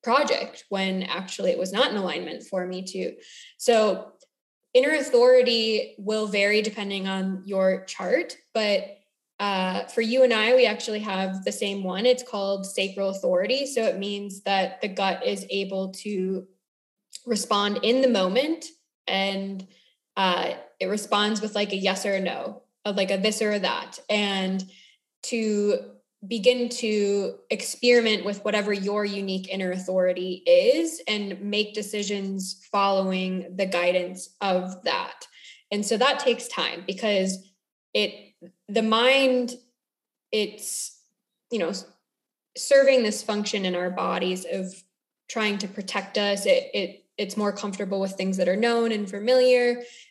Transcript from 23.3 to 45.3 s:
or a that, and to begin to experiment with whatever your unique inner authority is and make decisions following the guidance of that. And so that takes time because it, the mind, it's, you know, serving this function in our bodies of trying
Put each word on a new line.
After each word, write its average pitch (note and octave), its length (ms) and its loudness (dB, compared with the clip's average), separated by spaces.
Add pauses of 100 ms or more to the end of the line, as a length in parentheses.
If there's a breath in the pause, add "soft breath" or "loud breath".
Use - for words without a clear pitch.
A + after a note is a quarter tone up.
or G#3 100 2
a G#3 60 0
that, - 400 -4 (100)
and F#3+ 560 0 (600 loud breath)
to G#3 540 0 (480)
begin A#3+ 420 2
to G3+ 680 0 (160)
experiment A3+ 720 2
with G3 180 -6
whatever G#3 300 0
your G3+ 320 -2
unique G3 440 -6
inner F#3+ 220 -4
authority F#3 760 -2
is A#3+ 600 6
and G3+ 360 -4
make G#3 320 -2
decisions G3 960 -6
following F#3+ 840 0
the F#3+ 120 -2
guidance F3+ 640 -2 (100)
of F#3 440 -2
that. - 360 -4 (500 loud breath)
And G#3 140 -2
so G#3+ 140 0
that C4+ 200 4
takes - 300 0
time F3 380 -6
because F#3+ 600 -2 (460)
it, - 400 -4 (360)
the G#3+ 140 2
mind, B3+ 720 4 (800)
it's, - 680 -6 (540)
you A3+ 60 -2
know, E3+ 140 -2 (840)
serving C4+ 460 6
this G#3+ 200 -2
function G3+ 420 -2
in F3+ 120 -2
our F3+ 140 -2
bodies F#3 600 -2
of F#3+ 240 -6 (540)
trying G#3 300 -2